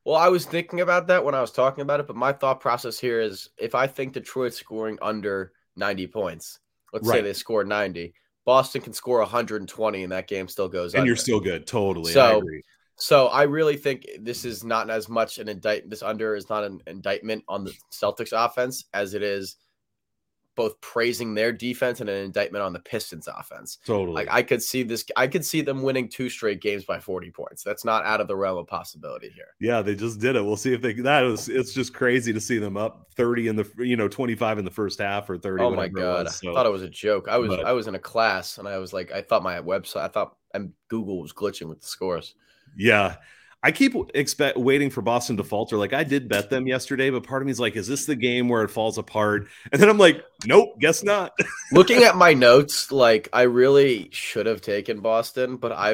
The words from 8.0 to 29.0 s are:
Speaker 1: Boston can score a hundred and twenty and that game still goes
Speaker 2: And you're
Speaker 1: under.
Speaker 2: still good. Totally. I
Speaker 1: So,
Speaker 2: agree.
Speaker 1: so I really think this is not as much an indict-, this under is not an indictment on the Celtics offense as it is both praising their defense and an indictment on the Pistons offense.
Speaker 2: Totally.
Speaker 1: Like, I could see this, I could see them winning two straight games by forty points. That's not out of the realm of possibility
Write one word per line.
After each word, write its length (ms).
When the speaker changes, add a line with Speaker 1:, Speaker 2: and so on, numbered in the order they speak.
Speaker 1:
Boston 380
can 120
score 260
a 80
hundred 340
and 80
twenty 320
and 100
that 160
game 200
still 220
goes 260
Speaker 2:
And 100
you're 80
Speaker 1:
under. 80
Speaker 2:
still 180
good. 280
Totally. 460
I 0
Speaker 1:
So, 260
Speaker 2:
agree. 240
Speaker 1:
so 320
I 160
really 340
think 300
this 240
is 200
not 260
as 180
much 300
an 100
indict-, 420
this 120
under 340
is 140
not 140
an 240
indictment 600
on 180
the 80
Celtics 420
offense 520
as 180
it 80
is 360
both 240
praising 520
their 200
defense 480
and 80
an 160
indictment 360
on 120
the 60
Pistons 540
offense. 520
Speaker 2:
Totally. 280
Speaker 1:
Like, 160
I 140
could 180
see 220
this, 220
I 100
could 200
see 160
them 200
winning 280
two 180
straight 340
games 220
by 160
forty 320
points. 320
That's 220
not 180
out 160
of 80
the 80
realm 220
of 100
possibility 600